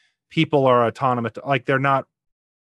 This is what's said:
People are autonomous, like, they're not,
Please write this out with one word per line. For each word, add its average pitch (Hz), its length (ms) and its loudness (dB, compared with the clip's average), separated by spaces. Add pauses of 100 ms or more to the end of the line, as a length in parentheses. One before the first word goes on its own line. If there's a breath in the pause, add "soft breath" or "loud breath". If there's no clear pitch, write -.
(300)
People 151 360 0
are 123 200 4
autonomous, 120 460 -4 (120)
like, 139 220 -4
they're 139 120 0
not, 135 280 -2 (640)